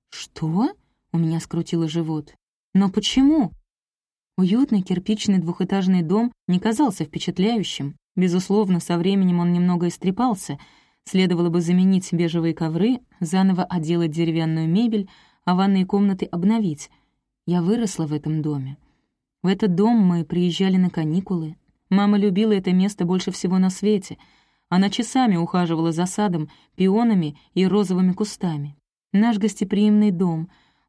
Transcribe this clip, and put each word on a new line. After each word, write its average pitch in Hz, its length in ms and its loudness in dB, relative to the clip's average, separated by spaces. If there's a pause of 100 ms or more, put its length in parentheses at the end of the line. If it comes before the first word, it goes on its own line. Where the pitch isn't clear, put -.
(100)
«Что?» 175 600 -4 (420)
У 165 60 0
меня 165 220 -2
скрутило 165 480 -4
живот. 156 460 -6 (400)
«Но 196 160 2
почему?» 269 640 2 (840)
Уютный 208 460 2
кирпичный 190 560 -2
двухэтажный 180 640 0
дом 214 300 0 (140)
не 180 140 0
казался 220 440 0
впечатляющим. 180 920 -4 (200)
Безусловно, 185 640 2
со 175 180 -2
временем 185 420 2
он 175 120 2
немного 175 360 0
истрепался. 190 720 -2 (460)
Следовало 175 440 0
бы 170 140 0
заменить 185 500 2
бежевые 165 420 0
ковры, 170 460 -2 (200)
заново 185 440 0
отделать 170 460 -2
деревянную 160 580 -2
мебель, 208 400 0 (380)
а 180 80 2
ванные 190 320 2
комнаты 196 400 0
обновить. 185 640 -2 (560)
Я 175 160 0
выросла 190 440 -2
в 147 60 -6
этом 151 300 -4
доме. 143 340 -6 (680)
В - 40 -2
этот 196 300 0
дом 226 220 4
мы 175 260 2
приезжали 180 520 0
на 185 140 2
каникулы. 165 680 -4 (320)
Мама 202 300 2
любила 208 320 2
это 190 220 0
место 185 320 0
больше 185 260 -2
всего 185 280 -2
на 185 120 2
свете. 196 480 -2 (500)
Она 190 220 2
часами 233 460 0
ухаживала 165 560 0
за 170 140 -2
садом, 175 440 -2 (240)
пионами 190 640 2 (160)
и 185 100 2
розовыми 185 480 2
кустами. 160 640 -6 (360)
Наш 214 260 2
гостеприимный 208 720 2
дом. 170 400 -2 (380)